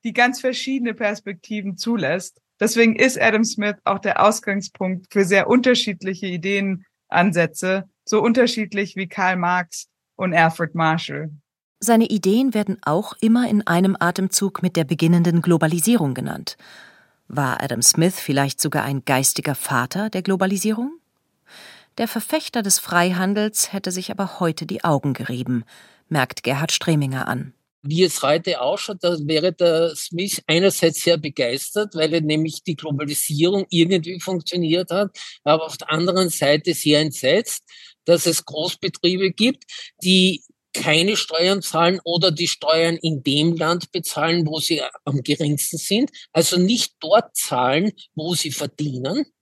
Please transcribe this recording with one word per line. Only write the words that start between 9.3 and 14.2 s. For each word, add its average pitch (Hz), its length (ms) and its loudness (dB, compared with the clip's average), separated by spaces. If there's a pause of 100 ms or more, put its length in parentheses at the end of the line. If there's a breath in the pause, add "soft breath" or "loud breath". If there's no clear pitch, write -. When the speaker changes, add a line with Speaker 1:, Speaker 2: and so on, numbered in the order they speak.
Speaker 1:
Marx 180 520 -4 (280)
und 185 180 -4
Alfred 165 400 2
Marshall. 160 560 -2 (500)
Speaker 2:
Seine 226 260 4
Ideen 226 500 2
werden 208 280 -2
auch 165 380 -2
immer 233 260 4
in 208 200 2
einem 185 320 2
Atemzug 190 640 -2